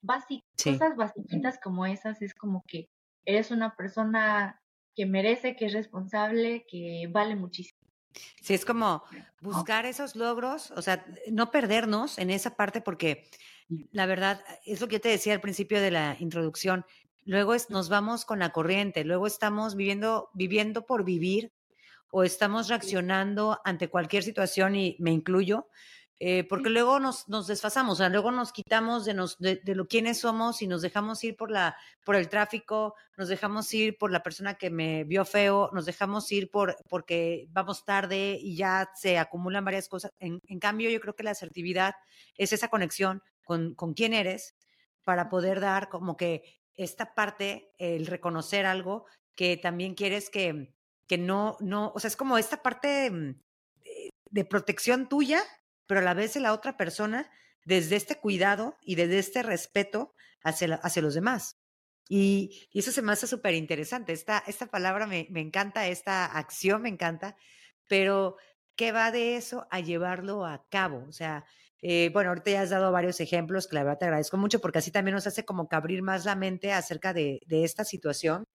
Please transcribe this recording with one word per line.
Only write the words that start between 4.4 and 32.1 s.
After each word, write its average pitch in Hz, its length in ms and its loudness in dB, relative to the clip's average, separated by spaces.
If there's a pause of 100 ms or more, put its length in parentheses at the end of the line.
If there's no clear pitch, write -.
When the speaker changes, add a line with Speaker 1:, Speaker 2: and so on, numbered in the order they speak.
Speaker 1:
que 196 100 -2
merece, 226 500 2
que 220 100 -2
es 202 60 -2
responsable, 214 960 -2
que 170 420 -8
vale 208 260 2
muchísimo. 180 360 -8 (680)
Speaker 2:
Sí, - 140 0
es 185 100 0
como 220 460 0
Speaker 1:
¿No? - 180 -20 (120)
Speaker 2:
buscar 202 460 -2
esos 254 300 -8
logros, 240 560 -2
o 175 100 -6
sea, 185 220 0 (260)
no 233 200 2
perdernos 226 680 2
en 185 120 0
esa 196 260 -2
parte 208 240 0
porque 160 480 -2 (640)
la 190 140 0
verdad, 196 380 0 (200)
es 196 160 -6
lo 202 80 -4
que 214 80 -2
yo 202 40 0
te 233 80 2
decía 214 260 4
al 196 60 0
principio 202 400 0
de 196 100 4
la 151 280 2
introducción. 170 680 -2 (400)
Luego 202 300 4
es, 240 160 -2
nos 190 180 0
vamos 208 360 2
con 214 160 -4
la 170 120 2
corriente, 175 520 0
luego 180 220 2
estamos 208 500 -2
viviendo, 202 580 0
viviendo 208 520 0
por 226 180 2
vivir, 185 480 0 (580)
o 185 140 4
estamos 202 440 0
Speaker 1:
Sí. - 0 -
Speaker 2:
reaccionando 202 960 0
ante 175 260 -2
cualquier 185 340 2
situación, 196 520 2
y 190 240 0
me 165 120 4
incluyo, 180 560 2 (520)
eh, 180 280 2
porque 220 200 0
Speaker 1:
Sí. - 20 4
Speaker 2:
luego 240 300 6
nos, 262 280 -2
nos 202 200 -4
desfasamos, 214 460 0
o - 40 0
sea, 185 120 4
luego 208 220 2
nos 247 200 -2
quitamos 226 520 0
de 208 100 -2
nos, 185 240 -4
de, 185 260 2
de 196 120 0
lo, 185 120 -2
quiénes 233 320 2
somos 226 420 0
y 196 60 -2
nos 180 140 -2
dejamos 208 420 -4
ir 226 120 -4
por 220 140 -6
la, 185 260 2 (280)
por 202 120 4